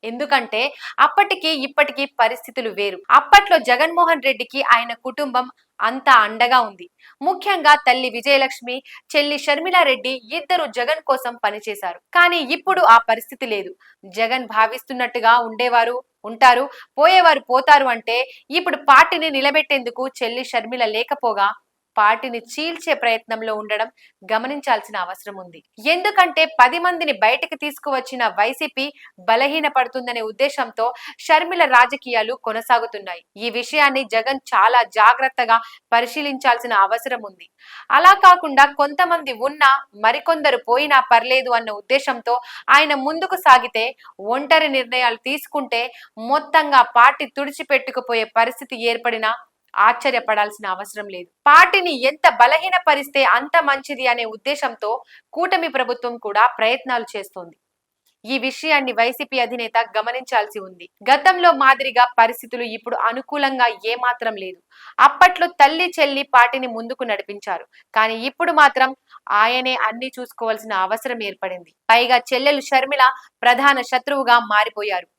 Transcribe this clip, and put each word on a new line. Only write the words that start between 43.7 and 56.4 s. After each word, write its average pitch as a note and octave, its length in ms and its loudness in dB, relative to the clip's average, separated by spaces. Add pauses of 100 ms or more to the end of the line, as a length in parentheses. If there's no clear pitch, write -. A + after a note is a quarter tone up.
ఒంటరి D4+ 420 2
నిర్ణయాలు A#3+ 420 -2 (100)
తీసుకుంటే C4+ 520 -6 (480)
మొత్తంగా D4 540 2 (160)
పార్టీ C#4 260 4 (100)
తుడిచిపెట్టుకుపోయే C4 880 -4 (140)
పరిస్థితి B3+ 360 -4 (160)
ఏర్పడినా A3+ 400 -4 (540)
ఆశ్చర్యపడాల్సిన A3 880 -2
అవసరం G#3 400 -12
లేదు. F3+ 120 -14 (220)
పార్టీని F4+ 420 6 (200)
ఎంత D4+ 160 0 (120)
బలహీనపరిస్తే D4 840 2 (160)
అంత C#4+ 180 -2 (120)
మంచిది C4+ 440 -6
అనే A#3+ 120 -4 (100)
ఉద్దేశంతో A#3+ 560 -6 (440)
కూటమి F4 400 -2
ప్రభుత్వం A#3+ 400 -8 (120)
కూడా G#3 160 0 (160)